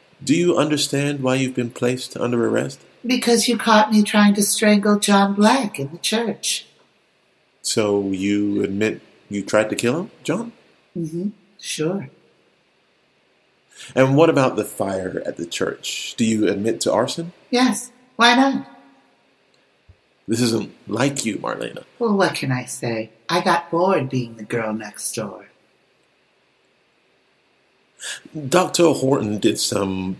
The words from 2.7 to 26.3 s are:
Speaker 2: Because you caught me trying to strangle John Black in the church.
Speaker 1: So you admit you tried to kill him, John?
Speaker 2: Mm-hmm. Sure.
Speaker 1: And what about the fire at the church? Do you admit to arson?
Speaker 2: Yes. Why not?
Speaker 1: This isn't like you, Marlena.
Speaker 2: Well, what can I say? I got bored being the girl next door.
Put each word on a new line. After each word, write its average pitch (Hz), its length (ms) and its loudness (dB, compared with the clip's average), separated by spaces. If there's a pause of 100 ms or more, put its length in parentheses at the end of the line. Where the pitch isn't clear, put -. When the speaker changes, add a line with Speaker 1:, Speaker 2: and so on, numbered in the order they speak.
Speaker 2:
Because 233 440 2
you 233 100 0
caught 214 340 4
me 214 120 6
trying 202 320 4
to 208 80 4
strangle 208 560 4
John 202 340 4
Black 214 460 2
in 135 120 -6
the 170 60 -12
church. - 680 -4 (960)
Speaker 1:
So 101 480 0
you 101 500 0
admit 101 400 -2 (280)
you 104 120 -4
tried 107 280 0
to 104 60 -4
kill 123 260 -2
him, 214 100 -12 (100)
John? 226 300 -6 (460)
Speaker 2:
Mm-hmm. 170 320 -6 (300)
Sure. 160 500 -6 (1900)
Speaker 1:
And 135 220 4
what 160 120 6
about 131 280 2
the 107 80 0
fire 95 600 -4
at - 120 -8
the 85 80 -8
church? - 720 -6
Do 117 80 0
you 107 240 2
admit 104 320 -2
to - 100 0
arson? 147 400 -2 (180)
Speaker 2:
Yes. 240 440 2 (240)
Why 240 180 4
not? 269 340 2 (1600)
Speaker 1:
This 117 140 -2
isn't 113 340 -2 (100)
like 123 400 -2
you, 110 120 -4
Marlena. - 480 -8 (140)
Speaker 2:
Well, 214 180 0
what 170 180 2
can 135 160 -4
I 127 140 -4
say? 113 460 -6 (180)
I 175 100 0
got 175 320 0
bored 170 380 2
being 117 260 -6
the 110 80 -16
girl 110 300 -4
next 110 400 -8
door. 101 340 -10 (3000)